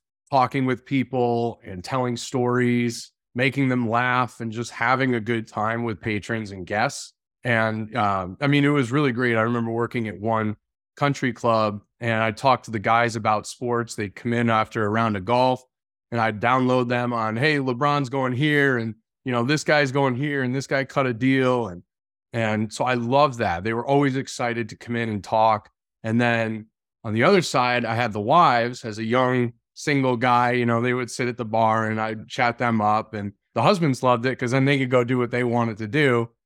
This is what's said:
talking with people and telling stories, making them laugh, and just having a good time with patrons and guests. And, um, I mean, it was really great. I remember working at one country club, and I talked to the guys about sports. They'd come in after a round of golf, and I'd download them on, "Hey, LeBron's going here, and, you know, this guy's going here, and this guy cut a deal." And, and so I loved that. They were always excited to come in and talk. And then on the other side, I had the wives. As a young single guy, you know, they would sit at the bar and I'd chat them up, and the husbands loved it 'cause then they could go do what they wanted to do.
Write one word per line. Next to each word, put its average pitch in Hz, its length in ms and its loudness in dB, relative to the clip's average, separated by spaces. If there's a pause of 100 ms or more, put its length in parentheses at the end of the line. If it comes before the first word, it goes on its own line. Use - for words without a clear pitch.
(320)
talking 131 340 2
with 127 180 -2
people 120 800 0
and 92 200 -12
telling 123 340 -4
stories, 123 920 0 (240)
making 131 340 0
them 123 180 0
laugh, 123 520 0
and 117 120 -8
just 113 200 -8
having 127 420 0
a 117 60 0
good 113 280 -2
time 113 360 -2
with 110 180 -6
patrons 110 480 -4
and 95 160 -12
guests. 107 480 -4 (300)
And, 110 520 0
um, 98 460 -2
I 143 60 0
mean, 143 180 4
it 143 40 4
was 135 220 0
really 139 200 2
great. 120 240 0
I 110 60 2
remember 117 280 0
working 113 380 -4
at 95 120 -10
one 107 380 -2 (380)
country 139 380 -2
club, 110 480 0 (180)
and 113 240 -2
I 110 80 0
talked 127 340 0
to 117 60 -14
the 110 80 -4
guys 117 380 2
about 107 300 -2
sports. 120 480 -4
They'd 104 200 -6
come 117 160 -6
in 117 180 2
after 110 360 0
a 101 40 0
round 110 280 0
of 92 80 -8
golf, 123 360 2 (500)
and 117 100 -2
I'd 107 180 0
download 127 480 2
them 123 240 -2
on, 110 240 -4
"Hey, 147 220 2
LeBron's 139 500 0
going 127 240 -2
here, 139 460 2
and, 113 180 -4 (300)
you 127 80 -4
know, 120 100 0
this 147 220 -2
guy's 147 260 2
going 135 240 0
here, 143 280 -4
and 123 120 -2
this 135 120 -6
guy 135 180 -2
cut 135 200 -2
a 127 80 -2
deal." 127 540 2
And, 87 160 -12 (480)
and 110 400 -2
so 131 140 -4
I 127 80 0
loved 123 460 2
that. 92 260 -2
They 113 80 0
were 117 120 -4
always 139 300 2
excited 117 540 -4
to - 80 -16
come 120 180 -8
in 117 140 -2
and 104 120 -4
talk. 110 480 2 (340)
And 113 180 2
then 113 460 0 (360)
on 107 100 -4
the 117 100 2
other 185 180 6
side, 123 420 0
I 113 120 -2
had 117 180 0
the 104 80 -4
wives. 123 640 2
As 107 140 -8
a 113 40 -4
young 123 500 2 (200)
single 135 420 0
guy, 123 360 4
you 123 140 2
know, 117 140 2
they 123 140 0
would 123 180 -4
sit 127 160 -4
at 120 80 -4
the 123 80 -6
bar 110 440 2
and 110 120 -2
I'd 110 300 -6
chat 120 300 0
them 117 200 0
up, 107 340 0
and 101 200 -8 (220)
the 113 80 0
husbands 165 400 2
loved 123 220 2
it 127 120 -2
'cause 120 140 -4
then 135 140 2
they 139 120 2
could 127 140 -2
go 127 120 4
do 123 140 -2
what 120 140 0
they 123 120 0
wanted 117 360 0
to 107 80 -8
do. 120 420 2 (160)